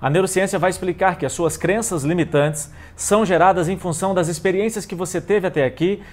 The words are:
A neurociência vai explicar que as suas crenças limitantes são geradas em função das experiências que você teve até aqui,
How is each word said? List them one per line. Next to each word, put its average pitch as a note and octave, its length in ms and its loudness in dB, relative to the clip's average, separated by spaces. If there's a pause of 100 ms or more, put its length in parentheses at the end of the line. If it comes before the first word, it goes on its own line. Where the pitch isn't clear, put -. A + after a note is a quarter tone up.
A C3 80 -2
neurociência F#3+ 480 2
vai F3 140 2
explicar F3+ 480 0
que C#3+ 80 -2
as B2+ 60 -6
suas D#3+ 240 -2
crenças F3+ 480 -2
limitantes D3+ 680 0 (220)
são G#3+ 320 2
geradas E3+ 420 4
em F#3+ 80 -2
função F3+ 380 -2
das F3 140 2
experiências F#3+ 580 -2
que - 80 -10
você F3 260 -6
teve G3 280 0
até D3 160 0
aqui, F3+ 360 0 (120)